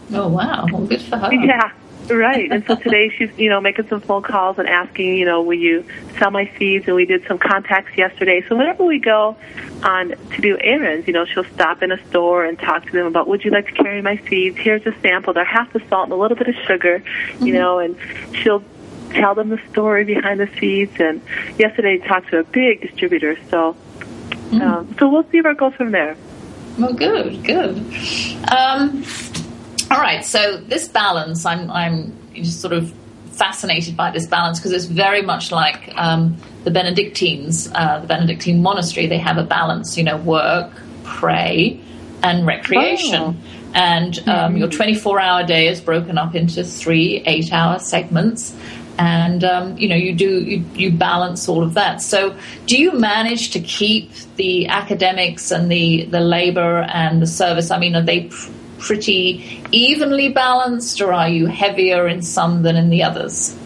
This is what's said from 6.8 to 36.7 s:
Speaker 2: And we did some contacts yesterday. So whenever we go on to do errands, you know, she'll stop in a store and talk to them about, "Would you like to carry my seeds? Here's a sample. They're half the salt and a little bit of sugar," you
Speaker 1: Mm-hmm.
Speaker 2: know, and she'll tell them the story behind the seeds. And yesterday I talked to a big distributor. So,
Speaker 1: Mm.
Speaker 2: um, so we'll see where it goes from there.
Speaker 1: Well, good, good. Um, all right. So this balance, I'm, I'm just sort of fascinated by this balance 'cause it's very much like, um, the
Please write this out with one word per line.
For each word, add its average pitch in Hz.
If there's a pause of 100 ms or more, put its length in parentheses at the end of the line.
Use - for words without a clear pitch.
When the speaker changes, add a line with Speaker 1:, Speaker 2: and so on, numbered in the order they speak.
Speaker 2:
And 185
we 180
did 180
some 185
contacts 196
yesterday. 185
So 226
whenever 339
we 320
go 214 (460)
on 185 (260)
to -
do 202
errands, 196
you 180
know, 170
she'll 185
stop 175
in 185
a 185
store 175
and 170
talk 165
to -
them 175
about, 165
"Would 202
you 208
like 202
to -
carry 202
my 202 (120)
seeds? 185
Here's 214
a 220
sample. 185
They're 175
half 180
the 226
salt 190
and 180
a 185
little 214
bit 247
of 240 (100)
sugar," 180 (380)
you 254
Speaker 1:
Mm-hmm. 247
Speaker 2:
know, 180
and 175 (400)
she'll 202 (460)
tell 202
them 214
the 220 (100)
story 214
behind 202
the 202 (100)
seeds. 196
And 160 (360)
yesterday 214
I -
talked 185
to 165
a 160
big 247
distributor. 165 (120)
So, 165 (760)
Speaker 1:
Mm. 226
Speaker 2:
um, 170
so 285
we'll 302
see 330
where 311
it 294
goes 269
from 226
there. 156 (640)
Speaker 1:
Well, 247
good, 320
good. 269 (720)
Um, 269 (880)
all 269
right. 165
So 208
this 277
balance, 165
I'm, 170
I'm 165 (200)
just 170
sort 175
of 170 (400)
fascinated 170
by 175
this 165
balance 170
'cause 190
it's 175
very 190
much 180
like, 156
um, 165 (280)
the 175